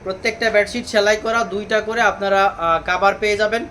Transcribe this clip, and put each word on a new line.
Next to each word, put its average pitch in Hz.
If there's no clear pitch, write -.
প্রত্যেকটা 220
বেডশিট 208
সেলাই 208
করা, 226
দুইটা 208
করে 220
আপনারা, 196
আহ, 165
কভার 190
পেয়ে 208
যাবেন 214